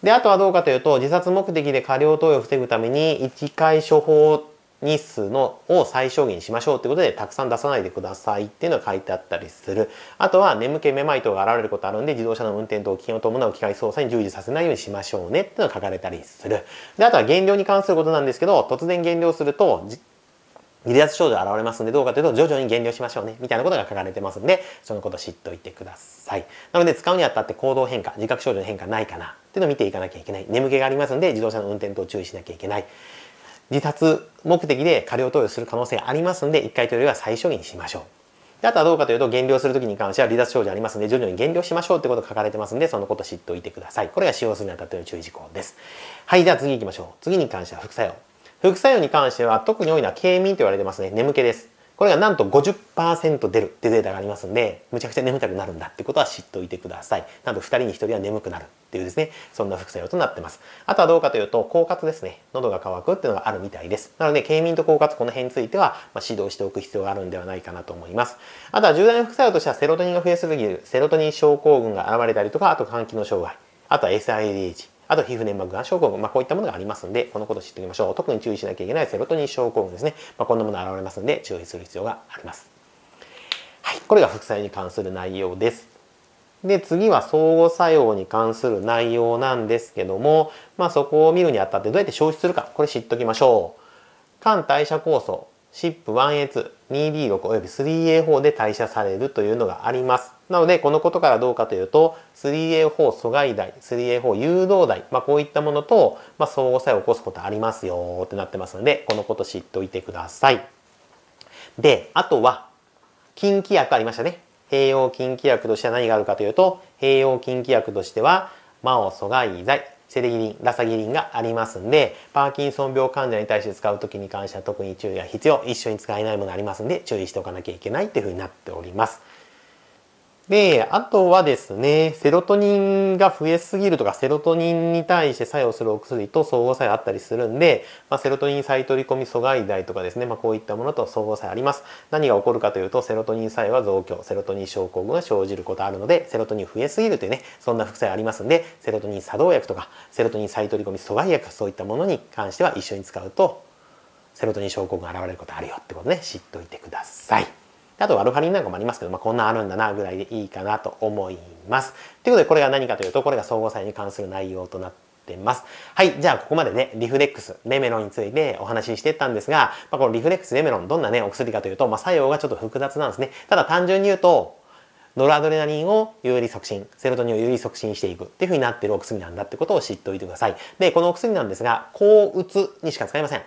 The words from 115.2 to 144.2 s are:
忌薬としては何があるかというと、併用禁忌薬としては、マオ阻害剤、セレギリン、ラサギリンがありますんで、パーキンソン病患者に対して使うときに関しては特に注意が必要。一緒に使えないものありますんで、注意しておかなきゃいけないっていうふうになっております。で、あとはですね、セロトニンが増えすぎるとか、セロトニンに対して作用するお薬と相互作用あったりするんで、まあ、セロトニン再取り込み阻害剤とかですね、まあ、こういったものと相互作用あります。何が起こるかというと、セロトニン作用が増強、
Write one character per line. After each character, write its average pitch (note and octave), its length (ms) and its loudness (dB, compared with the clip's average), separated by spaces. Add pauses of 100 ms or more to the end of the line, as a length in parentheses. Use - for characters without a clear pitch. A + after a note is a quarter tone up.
忌 C#3+ 100 2
薬 A#2 200 2
と A2 80 2
し - 40 -10
て B2 80 -2
は A2+ 60 0
何 A#2+ 140 2
が A2+ 60 4
あ G#2+ 40 4
る G#2 80 0
か G2+ 100 0
と A2 60 -4
い G2+ 80 0
う - 20 -4
と、 F#3 300 4 (180)
併 C3+ 200 4
用 C3 180 2
禁 B2+ 240 -4
忌 B2+ 100 0
薬 A2 200 2
と G2 100 -4
し - 80 -10
て G#2+ 100 -4
は、 F3+ 300 2 (320)
マ B2 180 2
オ G2 100 0
阻 G2+ 180 -10
害 G#2 360 -2
剤、 C3+ 220 0 (220)
セ - 120 -2
レ B2 80 0
ギ A#2 80 0
リ A2+ 120 0
ン、 G#2 120 -10
ラ A#2+ 140 0
サ A#2+ 100 0
ギ A2+ 140 0
リ G#2+ 80 -4
ン A#2 80 -4
が - 180 -2
あ A#2+ 80 -4
り A2+ 140 -2
ま A2+ 120 -2
す G#2 120 -12
ん G2+ 120 -6
で、 C#3+ 240 4 (200)
パ C#3 120 2
ー C#3 60 -4
キ C#3+ 100 -6
ン C#3+ 100 -2
ソ C#3 140 -4
ン C3 80 -6
病 C3 140 2
患 C3 220 -4
者 G#2+ 100 -2
に G#2+ 60 -6
対 G#2+ 160 0
し - 20 -10
て G2+ 100 -8
使 G#2 160 -2
う G#2 80 -4
と G#2 100 -8
き G#2 100 -12
に G2 100 -12
関 G2 200 -10
し - 20 -10
て G2+ 80 -12
は F#2+ 40 -12
特 G2 220 -6
に F#2+ 120 -10
注 G2+ 160 -8
意 - 20 -6
が F#2 80 -6
必 G#2 260 -2
要。 D3 160 4
一 B2 120 -4
緒 - 120 -6
に G#2+ 80 -4
使 G#2 220 -8
え G#2+ 40 -2
な A2 120 -2
い - 20 -4
も G2+ 80 -4
の F#2+ 80 -8
あ F2+ 40 -8
り G2 60 -6
ま G2+ 120 -6
す A2 80 -10
ん A2+ 60 -4
で、 F3 120 -2
注 - 180 -4
意 F#2 80 -6
し - 60 -14
て - 60 -6
お F#2 40 -8
か F2+ 100 -12
な F2+ 100 -12
き - 80 -10
ゃ F2 40 -10
い F2+ 40 -18
け - 100 -10
な C#3 140 -4
い G#3+ 40 -4
っ - 20 -10
て C#3+ 120 -2
い - 20 -6
う G2+ 40 -6
ふ - 20 -4
う F#2 40 -6
に F2 60 -8
な F#2+ 80 -10
っ F#2 40 -14
て - 200 -18
お E2+ 120 -12
り F2+ 100 -16
ま A2 140 0
す。 - 160 -10 (1300)
で、 F#3 420 6
あ G3+ 120 2
と F#3 280 4
は F#3 140 8
で C#3+ 120 4
す - 140 -12
ね、 D3 480 2
セ D3 140 4
ロ F3 100 6
ト G3+ 140 2
ニ G3+ 200 4
ン G3 400 2
が F#3+ 140 6
増 - 160 -4
え E3 120 4
す G3 200 -4
ぎ G3 100 2
る E3 80 4
と B2 80 0
か、 G2+ 80 2
セ - 160 -2
ロ D3 120 0
ト E3 160 2
ニ E3+ 160 2
ン E3+ 200 0
に E3 120 0
対 E3 300 2
し - 40 -12
て B2 60 -2
作 C#3+ 180 -2
用 A#2 100 2
す A#2+ 120 -6
る A2 80 2
お G#2+ 80 -2
薬 A2 260 -6
と D#3+ 160 0
相 B2 220 2
互 B2+ 100 2
作 C3 100 -2
用 G#2 80 2
あ A2 40 2
っ - 80 -6
た G#2 80 -2
り F#2+ 80 -6
す - 140 -8
る A#2+ 120 -2
ん A#2 140 -2
で、 D#3+ 240 4 (260)
ま C#3 60 0
あ、 - 20 -2
セ - 100 -2
ロ C3+ 80 0
ト C#3+ 120 -2
ニ C#3+ 100 0
ン C#3 60 -4
再 C3 200 0
取 C3 200 0
り - 40 -12
込 C3+ 60 2
み C3 100 -4
阻 B2 160 -4
害 B2+ 260 0
剤 F#2+ 200 -4
と - 80 -10
か F#2+ 80 -6
で F2+ 80 -4
す - 60 -12
ね、 A#2+ 100 -4
ま A#2 80 -6
あ、 - 20 -10
こ A2+ 140 -2
う A2 60 0
い - 20 -6
っ - 20 -6
た G#2+ 140 -8
も A2 80 -8
の D3 100 -4
と A#2+ 140 -2
相 A2 180 -4
互 G#2+ 120 -2
作 G#2 100 -12
用 F2+ 60 -8
あ - 20 -8
り A#2 80 -4
ま C#3 120 2
す。 - 100 -14 (260)
何 D3+ 180 0
が A2 80 4
起 G2+ 60 2
こ B2 100 2
る A2+ 80 0
か G#2 120 0
と G2 80 -4
い F#2 40 -2
う G2 60 -6
と、 B2+ 120 0
セ - 120 -4
ロ A2 80 -2
ト A2 120 -2
ニ A2+ 100 -4
ン A2 60 -4
作 A2 180 -2
用 A2+ 40 0
が B2 120 2
増 F#2+ 180 0
強、 - 220 -10